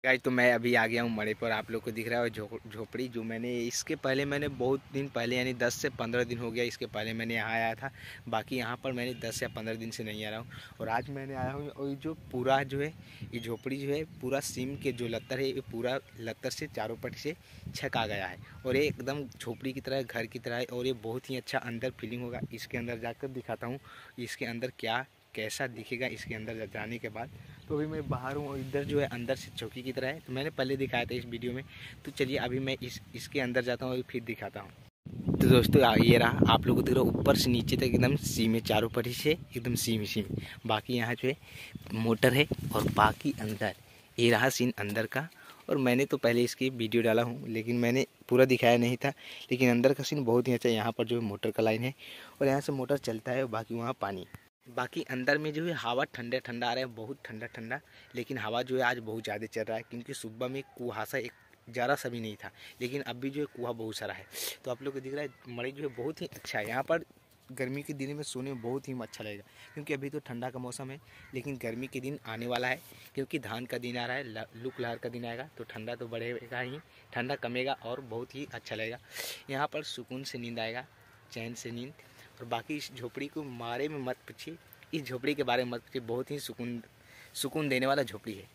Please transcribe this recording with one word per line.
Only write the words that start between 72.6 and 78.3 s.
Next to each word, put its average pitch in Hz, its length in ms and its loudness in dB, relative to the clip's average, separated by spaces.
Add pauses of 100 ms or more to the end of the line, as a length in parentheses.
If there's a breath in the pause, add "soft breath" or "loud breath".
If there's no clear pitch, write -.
है, 131 120 -2 (340 loud breath)
क्योंकि 139 240 -4
धान 113 260 -6
का 123 140 -6
दिन 120 180 -6
आ 120 100 -4
रहा 123 100 -4
है, 139 80 -6
ल-, 110 220 -10 (100)
लूक 127 240 -8
लहर 117 160 -2
का 120 120 -8
दिन 120 160 -8
आएगा, 120 240 -8 (100)
तो 117 60 -10
ठंडा 113 300 -8
तो 120 140 -10
बढ़ेगा 117 520 -6
ही, 127 180 -6 (340 loud breath)
ठंडा 123 220 -2
कमेगा 127 380 -2
और 127 280 -6
बहुत 120 340 -8